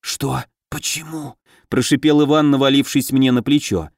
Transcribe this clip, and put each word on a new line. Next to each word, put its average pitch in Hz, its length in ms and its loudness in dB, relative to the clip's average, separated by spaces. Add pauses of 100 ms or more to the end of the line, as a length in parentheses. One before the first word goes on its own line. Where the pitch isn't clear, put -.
«Что? 131 420 -6 (260)
Почему?» 156 640 -10 (400)
прошипел 147 480 2
Иван, 147 280 4
навалившись 135 600 0
мне 131 220 2
на 123 100 0
плечо. 101 540 -2